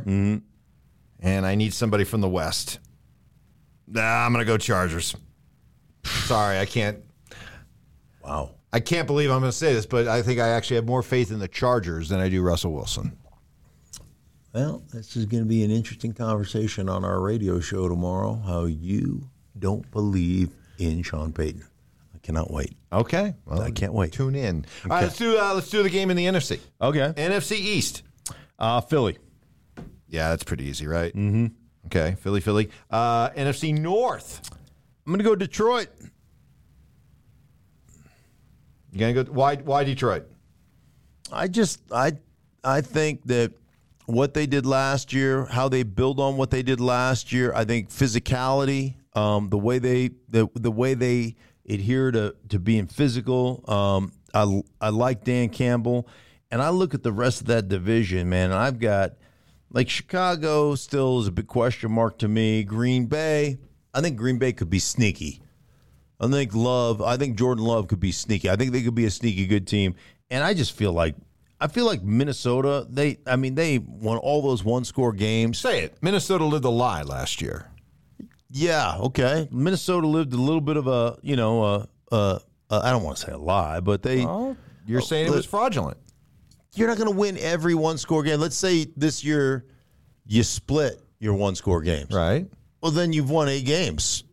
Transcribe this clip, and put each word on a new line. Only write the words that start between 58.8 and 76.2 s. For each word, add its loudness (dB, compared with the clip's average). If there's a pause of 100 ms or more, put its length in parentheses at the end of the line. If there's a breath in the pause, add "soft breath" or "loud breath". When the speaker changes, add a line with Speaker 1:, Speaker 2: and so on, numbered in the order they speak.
Speaker 1:
like, 2
Chicago 0
still 0
is 0
a 0
big -6
question 0
mark 2
to 0
me. 2
Green 0
Bay, 0 (360)
I 0
think -2
Green 0
Bay 2
could -6
be 2
sneaky. 0 (800 soft breath)
I 0
think 0
Love, 2
I 0
think -2
Jordan 2
Love 0
could 0
be 0
sneaky. -2
I 4
think 0
they 0
could 0
be 2
a 0
sneaky -2
good 2
team. 0 (360 loud breath)
And -2
I 2
just -2
feel -2
like, 0 (440)
I 0
feel 0
like 0
Minnesota, 0
they, -2
I 2
mean, -2
they 2
won -4
all 0
those 0
one-score 0
games. 0
Speaker 2:
Say 0
it. -10
Minnesota 0